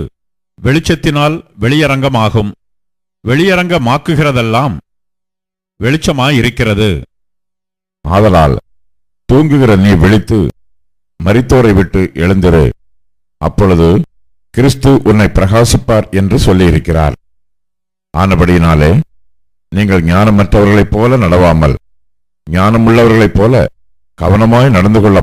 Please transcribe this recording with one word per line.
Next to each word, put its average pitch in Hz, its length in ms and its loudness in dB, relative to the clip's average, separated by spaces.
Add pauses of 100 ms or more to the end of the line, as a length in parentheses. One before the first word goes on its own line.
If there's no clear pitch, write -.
(680)
வெளிச்சத்தினால் 151 720 -2 (260)
வெளியரங்கமாகும். 127 880 -2 (720)
வெளியரங்கமாக்குகிறதெல்லாம் 143 1500 -2 (1120)
வெளிச்சமாயிருக்கிறது. 120 1040 -2 (1160)
ஆதலால் 85 520 0 (720)
தூங்குகிற 139 440 2 (120)
நீ 101 80 2 (100)
விழித்து 107 360 0 (840)
மரித்தோரை 117 580 0
விட்டு 95 240 -2 (220)
எழுந்திரு, 90 400 2 (760)
அப்பொழுது 82 480 0 (680)
கிறிஸ்து 135 360 0 (200)
உன்னை 104 160 2 (100)
பிரகாசிப்பார் 107 720 0 (140)
என்று 98 160 -2 (100)
சொல்லியிருக்கிறார். 82 720 0 (1000)
ஆனபடியினாலே 82 800 2 (800)
நீங்கள் 95 380 -2
ஞானமற்றவர்களைப் 101 840 2
போல 120 300 0
நடவாமல் 82 500 2 (720)
ஞானமுள்ளவர்களைப் 110 920 2
போல 113 160 0 (640)
கவனமாய் 113 580 2
நடந்து 104 280 2
கொள்ள 98 180 2